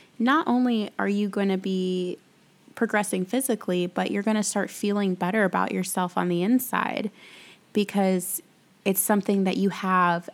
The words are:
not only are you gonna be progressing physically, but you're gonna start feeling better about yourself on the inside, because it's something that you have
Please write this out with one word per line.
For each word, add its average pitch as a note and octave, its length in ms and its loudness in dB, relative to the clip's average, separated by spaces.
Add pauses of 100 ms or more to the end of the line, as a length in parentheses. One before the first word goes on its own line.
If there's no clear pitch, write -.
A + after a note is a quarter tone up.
(200)
not C4+ 260 4
only A#3+ 440 2 (100)
are G3 80 0
you G3+ 220 0
gonna G3 280 0
be F#3 600 -2 (580)
progressing G#3 480 0
physically, F3+ 640 -2
but F#3 240 -2
you're G3+ 100 -2
gonna G#3+ 220 0
start - 260 -2
feeling G3+ 460 -2
better F#3 300 0
about F#3 260 0
yourself F#3 460 -2
on F3+ 100 0
the F3 160 0
inside, - 640 0 (640)
because F#3+ 680 0 (420)
it's G3 160 2
something G3+ 460 2
that F#3+ 100 0
you G3 140 2
have F3+ 640 2